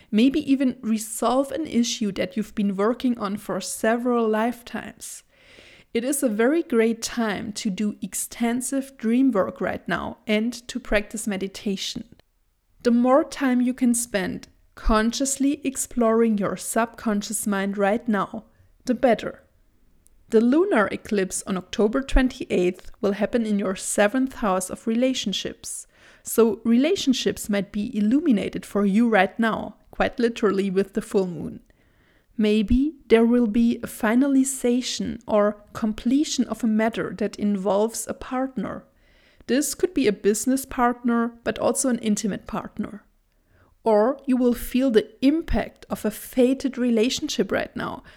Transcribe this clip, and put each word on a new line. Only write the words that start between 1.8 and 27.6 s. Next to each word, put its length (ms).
that 240
you've 180
been 200
working 440
on 180
for 240
several 680
lifetimes. 960
It 80
is 180
a 60
very 340
great 380
time 540
to 160
do 320
extensive 960
dream 320
work 320
right 260
now 380
and 260
to 100
practice 480
meditation. 760
The 80
more 340
time 380
you 100
can 220
spend 540
consciously 880
exploring 720
your 220
subconscious 880
mind 320
right 280
now, 380
the 100
better. 500
The 140
lunar 460
eclipse 580
on 100
October 460
twenty-eighth 880
will 120
happen 340
in 120
your 160
seventh 600
house 340
of 180
relationships, 1000
so 400
relationships 880
might 240